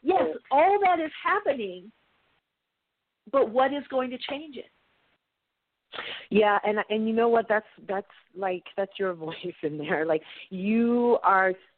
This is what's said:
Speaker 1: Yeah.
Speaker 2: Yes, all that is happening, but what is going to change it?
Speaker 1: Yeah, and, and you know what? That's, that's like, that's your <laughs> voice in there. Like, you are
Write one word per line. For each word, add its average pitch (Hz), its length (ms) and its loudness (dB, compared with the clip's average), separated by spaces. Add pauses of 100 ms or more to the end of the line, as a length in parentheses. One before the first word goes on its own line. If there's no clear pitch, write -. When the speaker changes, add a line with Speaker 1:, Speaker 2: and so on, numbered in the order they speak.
Speaker 1:
Yeah. 330 200 0
Speaker 2:
Yes, - 160 -2 (120)
all 359 320 4
that 359 180 2
is 311 120 -4 (120)
happening, 240 680 -2 (1400)
but 269 200 2
what 262 220 2
is 285 180 -6
going 254 180 -2
to 247 80 -8 (100)
change 285 300 -12
it? - 140 -16 (1600)
Speaker 1:
Yeah, 208 340 4
and, 208 140 0 (120)
and 220 180 0
you 226 80 0
know 233 140 2
what? 226 200 2
That's, 214 160 0 (220)
that's 196 200 -6 (300)
like, 185 260 -6 (140)
that's 196 220 -4
your 190 140 -2
<laughs> - 20 -8
voice 160 200 -10 (280)
in 151 140 -4
there. 151 280 -2
Like, 160 160 0 (280)
you 233 760 2
are 190 300 4 (240)